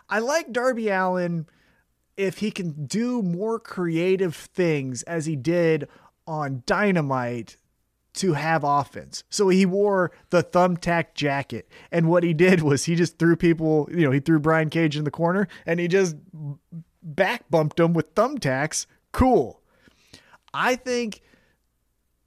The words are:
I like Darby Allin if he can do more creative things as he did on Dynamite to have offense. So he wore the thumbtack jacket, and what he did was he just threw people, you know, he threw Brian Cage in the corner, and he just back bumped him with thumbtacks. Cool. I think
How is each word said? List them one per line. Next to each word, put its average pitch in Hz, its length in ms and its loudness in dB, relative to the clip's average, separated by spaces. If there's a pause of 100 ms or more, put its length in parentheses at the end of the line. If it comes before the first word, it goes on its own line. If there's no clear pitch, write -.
I 202 120 -2
like 294 320 -2
Darby 240 380 -2
Allin 180 560 -2 (720)
if 190 220 -4
he 214 140 -2
can 151 340 -8
do 240 360 -2
more 196 360 -4
creative 180 800 -2
things 143 640 -2
as 165 240 -6
he 160 100 -2
did 160 520 2 (380)
on 143 400 -6
Dynamite 139 880 -2 (580)
to 185 200 0
have 156 300 0
offense. - 640 -2
So 202 220 2
he 185 160 6
wore 190 460 0 (180)
the 175 140 4
thumbtack 175 680 0
jacket, 139 540 -6 (240)
and 165 160 2
what 175 140 4
he 170 120 0
did 180 280 4
was 143 220 2
he 170 100 -2
just 170 240 0
threw 165 180 4
people, 160 560 2
you 170 140 2
know, 131 60 2
he 139 80 2
threw 160 180 2
Brian 160 320 2
Cage 160 260 0
in 151 80 -4
the 147 60 -2
corner, 180 380 0 (180)
and 170 140 -2
he 175 80 -2
just 175 280 0 (840)
back 190 480 -4
bumped 156 300 0
him 170 120 4
with 160 220 -2
thumbtacks. 156 720 -2 (260)
Cool. 202 480 2 (960)
I 208 220 0
think 240 440 -6 (1080)